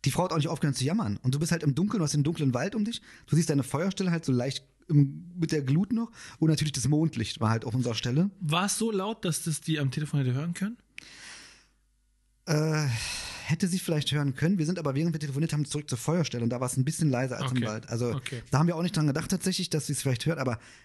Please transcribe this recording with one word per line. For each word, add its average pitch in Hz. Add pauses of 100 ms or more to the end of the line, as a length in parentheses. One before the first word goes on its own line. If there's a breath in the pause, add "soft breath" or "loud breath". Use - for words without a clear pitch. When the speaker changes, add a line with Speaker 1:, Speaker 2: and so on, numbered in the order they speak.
Speaker 1:
Die 139
Frau 170
hat 180
auch 160
nicht 156
aufgehört 147
zu 123
jammern. 156
Und 127
du 139
bist 160
halt 170
im 143
Dunkeln, 208
du 170
hast 139
den 147
dunklen 151
Wald 143
um 214
dich. 233 (240 loud breath)
Du -
siehst 165
deine 139
Feuerstelle 180
halt 165
so 135
leicht 127 (240)
im, 151
mit 165
der 151
Glut 147
noch. 233 (280 loud breath)
Und 160
natürlich 151
das 123
Mondlicht 151
war 110
halt 113
auf 110
unserer 120
Stelle. 135 (100)
Speaker 2:
War 170
es -
so 226
laut, 208
dass 170
das 156
die 156
am 135
Telefon 147
hätte 127
hören 165
können? 214 (1700 loud breath)
Speaker 1:
Äh, 156 (580 loud breath)
hätte 165
sie 180
vielleicht 151
hören 143
können. 175
Wir 151
sind 180
aber, 151
während 160
wir 156
telefoniert 151
haben, 151
zurück 147
zur 123
Feuerstelle 151
und 117
da 123
war 127
es 123
ein 131
bisschen 156
leiser 127
als 127
im 123
Speaker 2:
Okay. 117
Speaker 1:
Wald. 107
Also 117
Speaker 2:
Okay. 113
Speaker 1:
da -
haben 156
wir 170
auch 160
nicht 175
dran 156
gedacht 143
tatsächlich, 185
dass 156
sie 156
es -
vielleicht 127
hört, 160
aber 127 (260 loud breath)